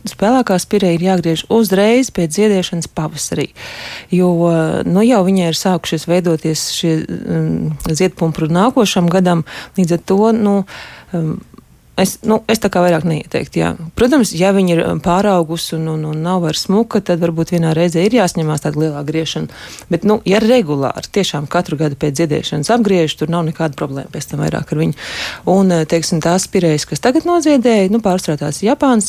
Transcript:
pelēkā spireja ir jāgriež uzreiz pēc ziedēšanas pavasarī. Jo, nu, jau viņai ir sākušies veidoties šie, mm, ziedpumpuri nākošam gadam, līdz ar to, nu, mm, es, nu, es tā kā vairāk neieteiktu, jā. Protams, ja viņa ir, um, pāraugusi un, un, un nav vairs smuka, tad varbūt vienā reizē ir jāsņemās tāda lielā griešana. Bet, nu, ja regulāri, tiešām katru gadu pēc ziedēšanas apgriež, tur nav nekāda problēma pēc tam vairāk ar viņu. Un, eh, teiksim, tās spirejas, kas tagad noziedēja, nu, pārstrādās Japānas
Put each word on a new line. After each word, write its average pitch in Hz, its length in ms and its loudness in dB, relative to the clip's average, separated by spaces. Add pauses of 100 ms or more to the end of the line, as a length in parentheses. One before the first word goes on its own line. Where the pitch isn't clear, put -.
(160)
pelēkā 226 440 2
spireja 190 340 0
ir 165 60 -2
jāgriež 170 500 0
uzreiz 220 600 2
pēc 165 220 -2
ziedēšanas 190 560 0
pavasarī. 156 600 -6 (600)
Jo, 170 720 2
nu, 175 180 2
jau 226 220 4
viņai 185 240 2
ir 160 60 -2
sākušies 170 520 -2
veidoties 170 680 0
šie, 160 340 0
mm, 160 680 -4 (120)
ziedpumpuri 160 600 0
nākošam 190 600 2
gadam, 175 340 2 (320)
līdz 170 160 2
ar 170 60 0
to, 208 340 2
nu, 202 320 2 (480)
mm, 160 280 -4 (580)
es, 190 240 0
nu, 220 260 0
es 226 100 0
tā 208 120 -2
kā 180 100 0
vairāk 175 240 2
neieteiktu, 156 560 -4
jā. - 160 -2 (180)
Protams, 247 400 2
ja 185 180 2
viņa 190 180 2
ir, 165 180 2
um, 165 120 -2
pāraugusi 175 760 0
un, 160 120 -4
un, 156 180 -4
un 156 160 -6
nav 180 200 -2
vairs 156 240 -4
smuka, 208 380 0
tad 175 160 0
varbūt 165 320 -2
vienā 165 240 2
reizē 170 300 2
ir 220 100 2
jāsņemās 160 480 0
tāda 151 160 -2
lielā 147 240 -2
griešana. 156 440 -4 (420)
Bet, 190 140 0
nu, 208 200 2
ja 190 160 2
regulāri, 165 720 0
tiešām 147 340 -2
katru 170 300 -2
gadu 147 180 -2
pēc 143 220 -4
ziedēšanas 151 560 -2
apgriež, 196 460 2
tur 151 100 -4
nav 170 160 -2
nekāda 156 320 -4
problēma 139 340 -8
pēc - 200 -12
tam 147 100 -6
vairāk 156 320 -4
ar 151 60 -2
viņu. 160 160 -2 (520)
Un, 190 240 4
eh, 165 140 2
teiksim, 165 380 -2
tās 175 260 0
spirejas, 165 380 0
kas 151 140 -6
tagad 262 240 2
noziedēja, 262 680 2
nu, 220 100 2
pārstrādās 165 640 -2
Japānas 247 440 2